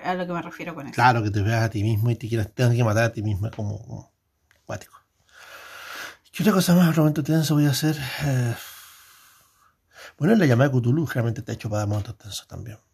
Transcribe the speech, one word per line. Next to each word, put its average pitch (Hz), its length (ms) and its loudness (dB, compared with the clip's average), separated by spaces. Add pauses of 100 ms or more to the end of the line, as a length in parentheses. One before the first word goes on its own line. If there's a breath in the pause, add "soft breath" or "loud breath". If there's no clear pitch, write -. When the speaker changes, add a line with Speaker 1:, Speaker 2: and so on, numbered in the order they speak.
Speaker 1:
a 180 100 -4
lo 180 140 -6
que 175 60 -6
me 170 80 -4
refiero 165 340 -12
con 139 120 -12
eso. 117 80 -14
Speaker 2:
Claro, 120 280 4
que 104 80 -2
te 104 100 0
veas 113 220 0
a 113 60 -2
ti 101 140 -4
mismo 110 280 0
y 117 40 0
te 117 120 -12
quieras, 110 260 -4
tengas 120 220 2
que 120 80 2
matar 110 220 2
a 113 80 -2
ti 107 100 -10
misma 107 280 -2
como, 104 340 -8
como - 260 -16 (520)
acuático. - 340 -14 (1300 loud breath)
¿Qué - 120 -4
otra 208 100 6
cosa 180 220 4
más? 175 140 6
Otro 156 140 4
momento 151 200 2
tenso 156 320 2
voy 147 100 4
a 143 60 4
hacer. 151 260 0 (260 loud breath)
Eh, 127 320 0 (1600 loud breath)
bueno, 185 180 4
la 196 100 4
llamada 131 240 6
de 127 100 2
Cthulhu 131 280 2
generalmente 113 340 -2
está - 120 -8
hecho - 160 -8
para 104 100 -2
dar 104 80 -2
momentos 104 300 -4
tensos - 300 -14
también. 92 300 -16 (160)